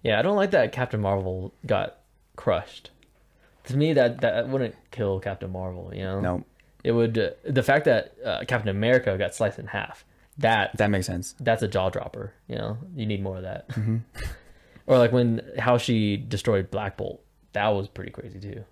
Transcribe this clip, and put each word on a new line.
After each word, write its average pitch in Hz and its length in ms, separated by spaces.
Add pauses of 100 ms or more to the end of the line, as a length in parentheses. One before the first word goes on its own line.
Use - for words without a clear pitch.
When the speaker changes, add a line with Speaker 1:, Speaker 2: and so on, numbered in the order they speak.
Speaker 1:
Yeah, 107 160
I 117 40
don't 196 140
like 196 140
that 131 220
Captain 120 280
Marvel 95 540 (100)
got - 340 (380)
crushed. - 540 (760)
To 127 120
me, 156 180
that, 120 260
that 117 280
wouldn't 131 260 (160)
kill 98 300
Captain 95 300
Marvel, 90 440
you 92 100
know? 95 160
Speaker 2:
No. 90 240 (400)
Speaker 1:
It 117 80
would, 113 260
uh, - 120 (140)
the 131 180
fact - 240
that, 117 280 (100)
uh, 101 220
Captain 107 220
America 104 500
got 95 160
sliced 104 240
in - 80
half, - 380 (340)
that 110 380
Speaker 2:
That 104 140
makes 95 160
sense. 90 340
Speaker 1:
that's 117 220
a 107 60
jaw 95 220
dropper, - 420 (160)
you 120 80
know? 107 200 (180)
You 113 120
need 101 160
more 95 140
of 92 60
that. 92 260
Speaker 2:
Mm-hmm. 110 340
Speaker 1:
<laughs> - 40 (840)
Or, 131 100
like, 120 120
when, 120 320 (160)
how 120 200
she 107 380
destroyed 104 540
Black 101 260
Bolt, - 240 (340)
that 104 160
was 101 180
pretty 95 240
crazy 95 260
too. 101 340